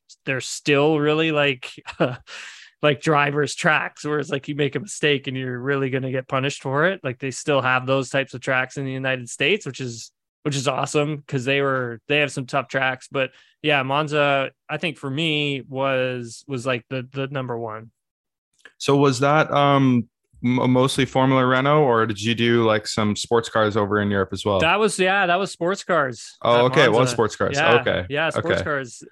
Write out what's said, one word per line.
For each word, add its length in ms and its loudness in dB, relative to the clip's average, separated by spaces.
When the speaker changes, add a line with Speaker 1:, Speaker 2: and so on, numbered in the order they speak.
Speaker 1:
they're 140 -4
still 600 2
really, 320 0
like, 400 -2
<laughs> 840 -8
like, 180 2
drivers' 540 0
tracks, 500 -2
where 140 -2
it's 100 -8
like 180 -6
you 60 -6
make 220 -2
a 40 -2
mistake 460 -2
and 100 -8
you're 240 -6
really 300 -2
gonna 220 -4
get 160 -4
punished 340 -2
for 240 0
it. 180 -2
Like, 140 -6
they 140 -8
still 300 0
have 260 0
those 220 0
types 260 -4
of 60 -12
tracks 360 -2
in 80 -6
the 60 -6
United 380 -6
States, 360 -2
which 160 -10
is, 300 -10
which 120 -2
is 120 -2
awesome, 600 -2
'cause 160 -4
they 180 0
were, 460 -2
they 120 2
have 120 0
some 140 -8
tough 220 -4
tracks. 440 -4
But 200 -4
yeah, 180 2
Monza, 680 0
I 80 -6
think 220 -6
for 100 -8
me 580 -2
was, 800 -4
was, 200 -6
like, 220 -2
the, 220 -8
the 180 -6
number 280 -6
one. 320 -10
Speaker 2:
So 200 2
was 240 4
that, 300 4
um, 580 4
m-, 280 2
mostly 340 2
Formula 400 2
Renault, 380 4
or 220 4
did 160 -4
you 140 0
do, 300 4
like, 200 2
some 300 0
sports 320 0
cars 300 2
over 240 0
in 100 0
Europe 220 0
as 100 -8
well? 160 2
Speaker 1:
That 180 2
was, 220 0
yeah, 260 2
that 120 2
was 140 -4
sports 340 -4
cars 560 -2
Speaker 2:
Oh, 140 4
Speaker 1:
at 160 4
Speaker 2:
okay. 120 6
It 60 6
was 80 4
Speaker 1:
Monza. 160 2
Speaker 2:
sports 240 0
cars. 180 0
Speaker 1:
Yeah, 200 4
Speaker 2:
Okay. 340 0
Speaker 1:
yeah, 200 -2
sports 180 -4
Speaker 2:
Okay. 160 0
Speaker 1:
cars. 480 -6